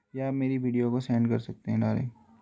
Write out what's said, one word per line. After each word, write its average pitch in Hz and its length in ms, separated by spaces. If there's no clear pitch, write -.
या 131 140
आप 135 60
मेरी 131 240
video 120 320
को 123 100
send 117 280
कर 117 120
सकते - 300
हैं 110 100
डायरेक्ट। 113 300